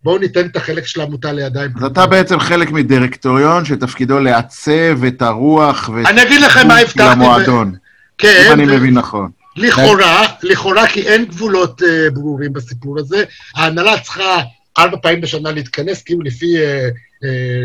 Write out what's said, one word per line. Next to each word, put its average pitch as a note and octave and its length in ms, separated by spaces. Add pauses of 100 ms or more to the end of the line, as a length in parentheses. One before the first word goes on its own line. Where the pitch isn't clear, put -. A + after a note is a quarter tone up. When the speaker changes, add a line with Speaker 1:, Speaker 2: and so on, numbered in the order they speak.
Speaker 1:
בואו F3 140
ניתן F3+ 280
את E3+ 100
החלק D#3+ 300
של - 160
העמותה D3 300
לידיים C#3 380
Speaker 2:
אז B2 40
Speaker 1:
פרטיות." C3 180
Speaker 2:
אתה F#3 140
בעצם F#3 340
חלק E3+ 320
מדירקטוריון C3+ 920
שתפקידו C3 540
לעצב C3+ 880
את B2+ 140
הרוח C3+ 720
ואת A#2 120
Speaker 1:
אני A3+ 180
אגיד C#4 180
לכם C4 260
מה A#3 100
Speaker 2:
התרבות A#3+ 240
Speaker 1:
הבטחתי B2 180
ב- B2+ 40
Speaker 2:
למועדון, A#2+ 520 (420)
Speaker 1:
כן, G3 300
Speaker 2:
אם A#3 60
אני D3 100
Speaker 1:
ו- C#3 120
Speaker 2:
מבין B2+ 180
נכון. G#2+ 360 (260)
Speaker 1:
לכאורה, G3 720 (160)
לכאורה, F#3+ 440
כי G3+ 140
אין A3 240
גבולות, F#3 580
אה, D#3+ 300
ברורים C#3+ 400
בסיפור C#3 460
הזה. E3+ 240 (320)
ההנהלה E3 440
צריכה F#3 420 (360)
ארבע F3 240
פעמים E3+ 200
בשנה D#3 300
להתכנס, D3+ 520
כאילו E3+ 180
לפי, D#3+ 360
אה, C#3 320 (340)
אה, C3+ 60 (340)